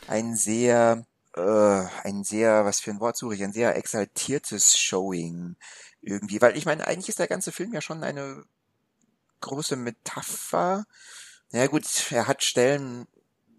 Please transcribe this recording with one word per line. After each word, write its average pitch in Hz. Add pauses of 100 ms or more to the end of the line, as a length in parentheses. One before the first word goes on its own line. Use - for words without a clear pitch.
ein 113
sehr, 117 (280)
äh, 101 (180)
ein 101
sehr, 107
was 101
für 110
ein 101
Wort 117
suche 113
ich, 98
ein 101
sehr 113
exaltiertes -
Showing 87 (460)
irgendwie? 101
Weil 120
ich 151
meine, 160
eigentlich 185
ist -
der 175
ganze 185
Film 202
ja 180
schon 160
eine 139 (960)
große 139
Metapher. 170 (720)
Na 117
ja, 135
gut, 147 (260)
er 117
hat 139
Stellen, 127 (520)